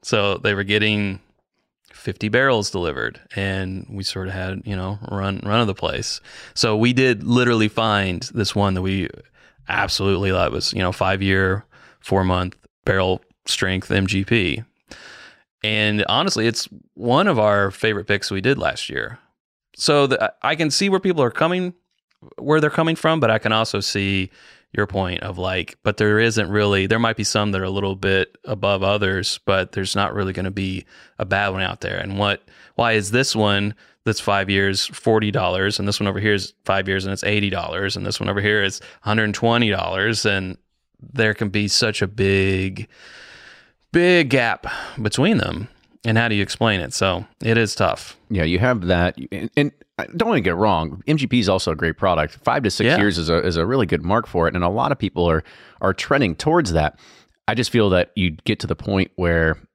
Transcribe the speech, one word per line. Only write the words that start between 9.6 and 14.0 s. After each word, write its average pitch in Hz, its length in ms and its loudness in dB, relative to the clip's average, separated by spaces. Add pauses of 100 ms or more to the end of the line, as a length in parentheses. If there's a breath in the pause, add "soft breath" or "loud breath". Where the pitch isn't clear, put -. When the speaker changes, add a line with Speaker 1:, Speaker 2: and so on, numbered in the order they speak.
Speaker 1:
absolutely 98 600 0
thought 90 220 0
was, - 220 -4
you - 60 -4
know, 92 120 0
five-year, 95 720 0 (360 soft breath)
four-month 92 560 0 (280)
barrel 92 380 0 (240)
strength 92 440 -2
M 98 160 2